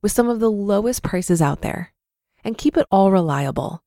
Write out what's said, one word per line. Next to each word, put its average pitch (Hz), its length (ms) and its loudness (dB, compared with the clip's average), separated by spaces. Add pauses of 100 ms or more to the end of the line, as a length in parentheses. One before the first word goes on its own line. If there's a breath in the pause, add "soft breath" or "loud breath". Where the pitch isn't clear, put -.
with 208 100 -2
some 240 160 2
of 233 120 -2
the 226 100 2
lowest 208 520 -2
prices 175 400 0
out 143 200 0
there. - 300 -8 (520)
And 226 120 -6
keep - 200 -2
it 330 160 2
all 196 180 6
reliable 147 760 -2